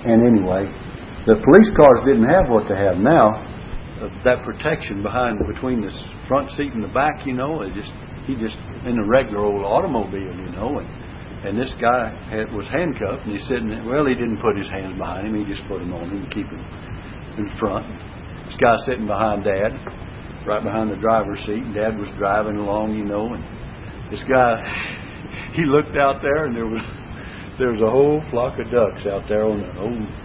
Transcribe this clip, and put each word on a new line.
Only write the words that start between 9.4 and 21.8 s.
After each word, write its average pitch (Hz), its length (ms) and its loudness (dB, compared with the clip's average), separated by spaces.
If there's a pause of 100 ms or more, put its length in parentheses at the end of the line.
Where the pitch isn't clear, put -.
old 101 180 0
automobile, 98 720 0
you 90 160 -10
know, 110 280 -4
and, - 100 -10 (580)
and 101 120 -2
this 127 200 -4
guy 120 320 2 (160)
had, 107 240 -4
was 101 160 -8
handcuffed, 123 560 -2
and 104 80 -6
he's 98 160 -8
sitting 120 220 -2
there. 110 160 -8
Well, 139 220 0
he 127 80 2
didn't 113 260 -4
put 104 160 2
his 95 100 -6
hands 95 300 -8
behind 92 300 -6
him. 110 120 -2
He 101 80 -4
just 95 200 -8
put 95 120 -6
them 87 140 -6
on 85 160 -8
him 98 140 -6
and - 100 -10
keep 101 140 -6
him - 180 -12 (720)
in 104 120 -6 (100)
front. 101 280 -2 (600)
This - 120 -14
guy 120 240 6
sitting 120 240 -4
behind 104 360 0
Dad, 104 340 0 (720)
right 107 160 0
behind 110 280 -2
the 95 80 -6
driver's 104 460 2
seat, 107 180 -4
and 113 120 -8
Dad 107 220 -2